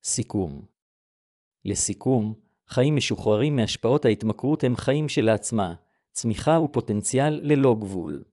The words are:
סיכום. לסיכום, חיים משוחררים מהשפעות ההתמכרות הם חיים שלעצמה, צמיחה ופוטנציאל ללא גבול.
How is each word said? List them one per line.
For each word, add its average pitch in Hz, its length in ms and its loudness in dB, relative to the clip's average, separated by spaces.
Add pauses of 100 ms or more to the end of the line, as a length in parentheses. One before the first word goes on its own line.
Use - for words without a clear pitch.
סיכום. 92 600 -4 (1000)
לסיכום, 107 720 -2 (320)
חיים 143 300 0
משוחררים 123 600 0
מהשפעות 117 480 0
ההתמכרות 123 600 0
הם 123 120 2
חיים 147 320 -2
שלעצמה, 107 680 0 (380)
צמיחה 151 480 2
ופוטנציאל 131 800 0
ללא 135 380 4
גבול. 92 520 -8